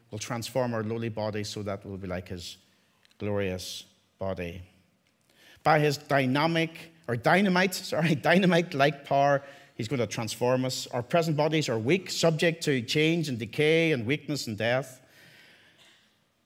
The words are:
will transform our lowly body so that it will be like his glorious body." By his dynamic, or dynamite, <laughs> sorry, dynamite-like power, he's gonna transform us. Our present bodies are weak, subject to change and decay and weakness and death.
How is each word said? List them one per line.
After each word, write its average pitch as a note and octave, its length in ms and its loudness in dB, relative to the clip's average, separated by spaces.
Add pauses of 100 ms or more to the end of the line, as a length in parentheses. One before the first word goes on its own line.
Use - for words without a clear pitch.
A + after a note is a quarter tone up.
(100)
will A2 80 -10
transform A#2+ 560 -2
our A2 80 -2
lowly A#2 260 -4
body G#2+ 360 -4
so G#2+ 180 -8
that G2+ 180 -6
it - 60 -18
will G2 100 -8
be F#2+ 100 -10
like F2+ 220 -6
his F2 300 -12 (600)
glorious G2+ 640 -4 (340)
body." F2+ 440 -6 (1000)
By D3+ 160 6
his D3 180 2
dynamic, D3+ 960 0 (160)
or A#2+ 80 -2
dynamite, F#3 580 4
<laughs> - 180 -10
sorry, D#3+ 220 2
dynamite-like E3 920 4
power, C#3 360 4 (340)
he's A#2 120 -6
gonna A#2+ 180 -2
transform B2 600 0
us. B2+ 220 -6
Our B2 140 -4
present D#3+ 360 0
bodies D3+ 320 0
are A2+ 80 0
weak, D3 320 0
subject E3 540 2
to C3 180 2
change D3+ 480 0
and B2 80 -4
decay D#3 540 2
and A#2+ 120 -2
weakness D3 420 -4
and G#2+ 120 -6
death. B2 420 -2 (1400)